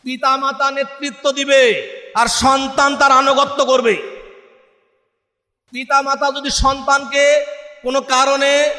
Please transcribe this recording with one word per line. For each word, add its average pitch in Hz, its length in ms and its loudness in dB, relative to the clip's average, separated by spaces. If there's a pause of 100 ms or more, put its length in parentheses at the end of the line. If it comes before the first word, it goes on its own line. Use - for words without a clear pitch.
পিতামাতা 269 680 -2
নেতৃত্ব 277 600 -6
দিবে 269 580 2 (240)
আর 226 120 2
সন্তান 269 680 0
তার 277 160 4
আনুগত্য 269 520 2
করবে। 240 320 2 (1700)
পিতামাতা 277 680 -2
যদি 277 140 -6
সন্তানকে 277 920 0 (380)
কোনো 262 180 -2
কারণে 277 800 2